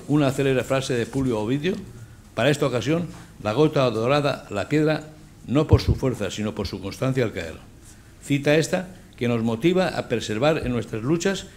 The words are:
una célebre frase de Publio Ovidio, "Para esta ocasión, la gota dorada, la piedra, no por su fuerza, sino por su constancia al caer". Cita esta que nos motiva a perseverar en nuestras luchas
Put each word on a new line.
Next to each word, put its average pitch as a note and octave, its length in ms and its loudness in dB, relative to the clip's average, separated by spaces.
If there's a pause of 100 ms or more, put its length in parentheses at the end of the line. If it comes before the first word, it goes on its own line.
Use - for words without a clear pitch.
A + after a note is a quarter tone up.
una C#3+ 240 2
célebre C3+ 320 2
frase C3+ 320 -2
de A#2 120 0
Publio B2+ 340 -2
Ovidio, C#3+ 340 -2 (640)
"Para A#2+ 140 4
esta D3 180 2
ocasión, C3 400 0 (340)
la G#2+ 100 0
gota C#3+ 380 4
dorada, C3 600 0
la G2 180 -4
piedra, D3+ 400 0 (400)
no D3 180 2
por - 160 6
su - 140 2
fuerza, G#2+ 340 -2
sino G#2+ 240 -4
por F#2+ 140 -4
su G2 120 -8
constancia B2+ 440 0
al G2+ 80 -2
caer". E2 240 -8 (680)
Cita C#3+ 320 2
esta F3+ 400 0 (220)
que A#2+ 100 -2
nos A#2 160 0
motiva E3 460 2
a A#2+ 200 -6
perseverar A#2+ 560 0
en B2 60 -2
nuestras A2+ 320 -4
luchas F3 440 -2 (100)